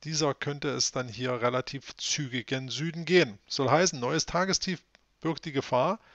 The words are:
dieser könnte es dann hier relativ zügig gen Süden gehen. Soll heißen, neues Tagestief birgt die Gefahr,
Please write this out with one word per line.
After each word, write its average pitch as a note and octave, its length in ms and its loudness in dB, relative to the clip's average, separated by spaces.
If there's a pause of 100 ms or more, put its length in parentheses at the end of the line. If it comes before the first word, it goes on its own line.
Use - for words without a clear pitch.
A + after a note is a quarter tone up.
dieser D3+ 300 0
könnte C#3+ 340 -4
es B2+ 240 0
dann B2+ 160 -4
hier A#2+ 340 -4
relativ B2+ 540 -2
zügig C3 520 -4
gen C3 200 -4
Süden D#3 380 -6
gehen. D#3 320 6 (100)
Soll C3 220 0
heißen, D#3+ 280 4
neues C#3 280 0
Tagestief F#3 560 0 (400)
birgt D#3+ 240 -4
die D3+ 80 -8
Gefahr, C3+ 460 0 (160)